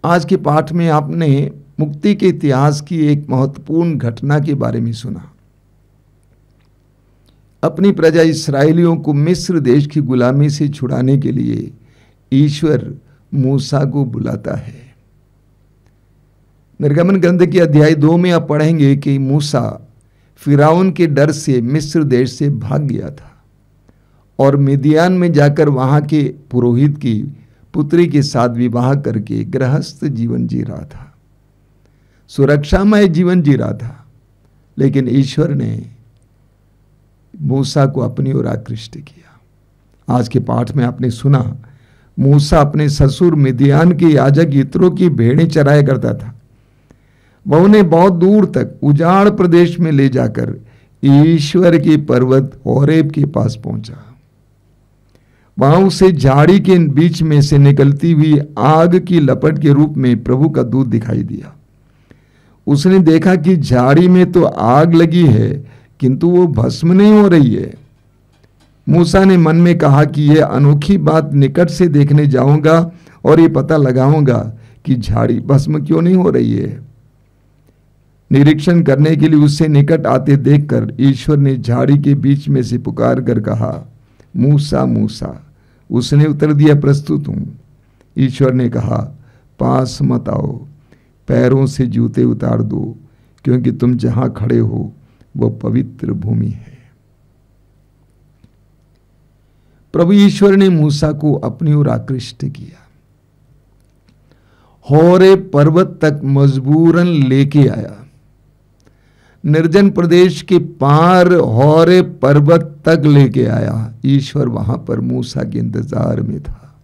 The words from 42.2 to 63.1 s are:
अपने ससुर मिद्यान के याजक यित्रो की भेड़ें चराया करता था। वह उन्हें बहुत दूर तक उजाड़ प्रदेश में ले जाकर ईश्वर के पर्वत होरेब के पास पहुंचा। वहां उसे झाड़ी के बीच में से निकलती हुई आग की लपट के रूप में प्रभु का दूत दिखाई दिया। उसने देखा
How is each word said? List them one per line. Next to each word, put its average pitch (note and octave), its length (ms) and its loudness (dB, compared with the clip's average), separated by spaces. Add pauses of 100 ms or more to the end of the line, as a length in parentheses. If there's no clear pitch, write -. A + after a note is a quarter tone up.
अपने D3 280 0
ससुर D3 460 0
मिद्यान C#3 560 2
के E3+ 140 0
याजक C#3+ 440 4
यित्रो C#3 400 0
की F3+ 200 0
भेड़ें C3+ 400 0
चराया D3 320 2
करता B2+ 320 -2
था। - 220 -12 (1120)
वह C#3+ 120 2
उन्हें G3+ 300 6
बहुत F3 240 4
दूर F#3+ 320 2
तक - 380 -6
उजाड़ E3+ 460 2
प्रदेश F3 500 2
में E3 120 0
ले C#3 180 2
जाकर A#2+ 500 -4 (440)
ईश्वर D#3+ 760 2
के D3 180 2
पर्वत C3+ 680 0
होरेब C#3+ 460 0
के C#3+ 140 -2
पास A2 380 -4
पहुंचा। - 520 -14 (1400)
वहां E3 280 2
उसे F#3+ 240 2
झाड़ी D3+ 480 4
के F#3 200 2
बीच D#3+ 420 0
में D3+ 200 2
से C#3+ 160 2
निकलती C#3+ 540 4
हुई D3+ 300 2 (160)
आग D#3+ 420 2
की F3 200 0
लपट C#3+ 400 0
के D3 100 0
रूप D3 280 2
में B2 260 0
प्रभु C3+ 260 0
का C3 140 -2
दूत B2 240 -2
दिखाई A2+ 360 -4
दिया। - 320 -12 (1120)
उसने F#3 320 2
देखा E3 360 2